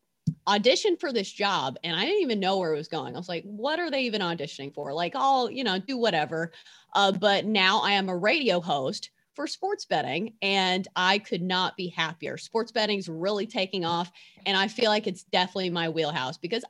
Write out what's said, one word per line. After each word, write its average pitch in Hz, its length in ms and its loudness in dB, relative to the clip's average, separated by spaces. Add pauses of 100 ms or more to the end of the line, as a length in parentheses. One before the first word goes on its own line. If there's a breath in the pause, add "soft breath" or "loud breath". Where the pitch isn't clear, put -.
(460)
auditioned 262 540 4
for 285 120 -4
this 208 200 -2
job, 165 500 0
and 165 140 -4
I 190 80 0
didn't 392 180 2
even 240 160 0
know 190 200 2
where 170 140 0
it 151 60 0
was 156 80 -6
going. 131 280 -6
I - 40 -8
was 175 100 -10
like, 170 160 -6
"What 220 360 -4
are 339 100 -4
they 269 120 0
even 220 200 -2
auditioning 156 500 -6
for? 143 200 -8
Like, 170 240 -2
I'll, 262 340 2
you 262 140 -6
know, 190 140 0
do 247 200 -6
whatever." 165 540 0 (420 loud breath)
Uh, 196 180 6
but 196 320 4
now 196 360 4
I 180 120 2
am 196 160 2
a 185 80 -2
radio 208 440 2
host 151 500 -2 (240)
for 294 120 -6
sports 403 380 -4
betting, 160 580 -2
and 190 540 2
I 185 220 4
could 202 240 -4
not 185 340 0
be 180 120 -6
happier. 160 500 -4
Sports 226 340 -4
betting's 208 360 0
really 190 380 -2
taking 190 380 -2
off, 170 260 0 (360 soft breath)
and 196 100 2
I 196 120 4
feel 220 220 2
like 214 160 2
it's 185 180 -6
definitely 185 460 0
my 170 180 0
wheelhouse 151 500 -2
because 220 320 -6